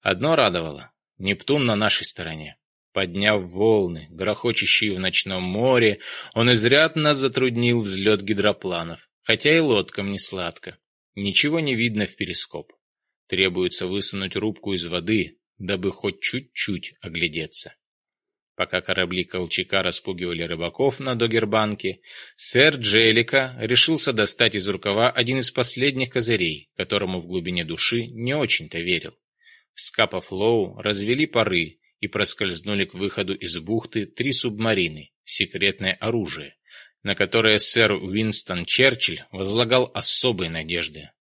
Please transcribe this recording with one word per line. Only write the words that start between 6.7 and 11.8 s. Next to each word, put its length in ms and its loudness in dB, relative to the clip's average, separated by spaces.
затруднил 680 2
взлёт 420 2
гидропланов, 840 -2
хотя 320 2
и 60 4
лодкам 500 0
не 80 -4
сладко. 580 -4
Ничего 460 0
не 140 -2
видно 320 0